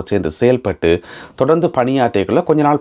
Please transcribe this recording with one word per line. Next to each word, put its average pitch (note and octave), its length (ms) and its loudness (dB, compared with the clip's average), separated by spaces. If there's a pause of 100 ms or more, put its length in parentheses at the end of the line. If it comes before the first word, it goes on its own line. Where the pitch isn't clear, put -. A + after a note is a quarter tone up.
சேர்ந்து F#2 260 -4
செயல்பட்டு, F#2+ 680 0 (340)
தொடர்ந்து D#3+ 340 0
பணியாற்றியக்குள்ள B2 720 0
கொஞ்ச D3+ 200 2
நாள் D3 180 2